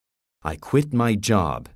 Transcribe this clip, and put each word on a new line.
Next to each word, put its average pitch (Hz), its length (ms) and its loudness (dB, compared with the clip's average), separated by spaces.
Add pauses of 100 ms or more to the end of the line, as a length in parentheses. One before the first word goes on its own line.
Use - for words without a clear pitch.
(420)
I 78 140 -6
quit 147 360 0
my 120 220 2
job 90 600 0